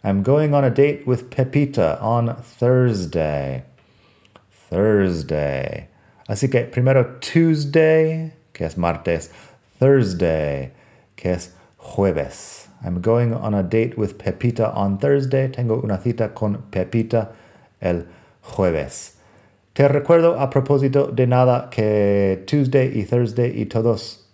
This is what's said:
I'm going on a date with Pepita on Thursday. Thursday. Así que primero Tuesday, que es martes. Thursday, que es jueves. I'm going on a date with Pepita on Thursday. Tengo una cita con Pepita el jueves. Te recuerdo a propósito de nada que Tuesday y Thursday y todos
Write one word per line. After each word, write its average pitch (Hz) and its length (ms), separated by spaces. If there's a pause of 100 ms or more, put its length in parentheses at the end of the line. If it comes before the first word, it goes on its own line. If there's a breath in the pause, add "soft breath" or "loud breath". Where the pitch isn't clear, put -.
I'm 98 180
going 143 320
on 143 100
a 131 60
date 143 380
with 123 240
Pepita 131 680
on 117 360 (240)
Thursday. 82 1040 (1040 soft breath)
Thursday. 78 1200 (420 soft breath)
Así 107 220
que 117 140
primero 127 540
Tuesday, 160 1120 (200)
que 82 140
es 80 100
martes. 85 540 (480 loud breath)
Thursday, 85 920 (440 soft breath)
que 90 160
es - 220 (240 soft breath)
jueves. - 920 (160)
I'm 90 180
going 117 320
on 107 200
a 101 100
date 110 340
with 104 200
Pepita 113 560
on 98 240
Thursday. 135 520
Tengo 120 340
una 101 140
cita 113 360
con 104 360
Pepita 110 640 (480 loud breath)
el 87 260 (340 loud breath)
jueves. 82 720 (600 soft breath)
Te 139 140
recuerdo 165 520
a 135 100
propósito 139 580
de 123 200
nada 123 420
que 101 760
Tuesday 131 520
y 101 60
Thursday 120 560
y 110 60
todos 113 680